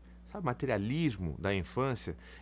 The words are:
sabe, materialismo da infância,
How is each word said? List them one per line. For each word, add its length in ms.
sabe, 140
materialismo 920
da 160
infância, 640